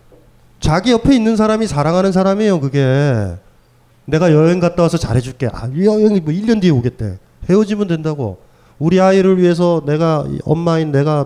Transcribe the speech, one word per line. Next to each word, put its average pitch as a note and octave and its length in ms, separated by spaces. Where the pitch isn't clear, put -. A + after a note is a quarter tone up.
자기 F#3+ 320
옆에 A#3 220
있는 A3+ 220
사람이 A3 300
사랑하는 E3+ 460
사람이에요, G3 480
그게. C3 720
"내가 D#3+ 280
여행 E3 280
갔다 F3 220
와서 E3 160
잘해줄게." B2 520
아, A#2 220
이 F3+ 140
여행이 G#3+ 340
뭐 D3+ 140
일 G3+ 100
년 A3+ 160
뒤에 F3+ 100
오겠대. A#2 480
헤어지면 G#3 400
된다고. D3+ 520
"우리 E3+ 220
아이를 F#3+ 400
위해서 F3 460
내가, D3+ 420
이 C#3 160
엄마인 D#3+ 480
내가 C#3+ 340